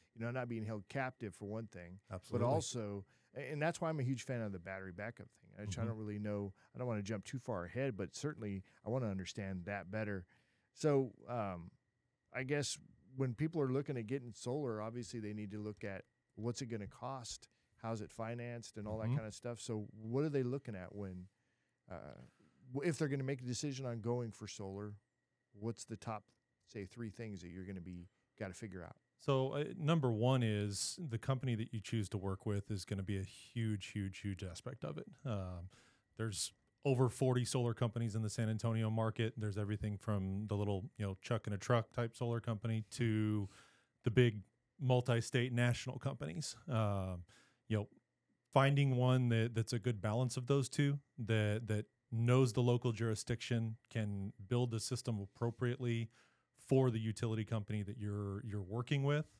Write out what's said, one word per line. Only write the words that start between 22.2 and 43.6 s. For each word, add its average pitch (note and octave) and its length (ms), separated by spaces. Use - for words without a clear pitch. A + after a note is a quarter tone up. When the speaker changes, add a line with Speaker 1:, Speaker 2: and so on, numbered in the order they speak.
Speaker 1:
w-, C#3+ 160
if D3 80
they're D#3 100
gonna C#3 160
make C3 180
a B2+ 40
decision C3 400
on A#2 160
going A#2+ 300
for G#2+ 160
solar, G#2 460
what's G#2+ 320
the A2+ 120
top, G#2+ 260
say, G2+ 180
three A2+ 240
things G#2 320
that F2 80
you're F2+ 160
gonna F#2+ 160
be, F2 260
gotta F#2+ 160
figure F#2 300
out? - 120
Speaker 2:
So, C3 320
uh, D3 100
number D3 360
one B2 300
is G#2 580
the A#2 160
company B2+ 380
that A2+ 180
you G#2+ 80
choose G#2+ 280
to G#2+ 80
work F#2+ 280
with G2+ 260
is G2 140
gonna G2 180
be G2 140
a G2 60
huge, G#2+ 640
huge, F#2+ 320
huge G2 240
aspect A#2 420
of D3+ 120
it. - 100
Um, F#2 440
there's A2 360
over C3 240
forty B2 340
solar A#2+ 300
companies A#2 420
in A2 60
the G#2+ 80
San A2+ 200
Antonio A2 400
market. A2+ 460
There's G#2 220
everything G#2 400
from G2 500
the G#2+ 80
little, G2+ 420
you G#2+ 80
know, F#2+ 160
chuck - 260
in G#2 60
a G2 40
truck A#2 340
type A#2 240
solar A#2 240
company A2+ 520
to G#2+ 580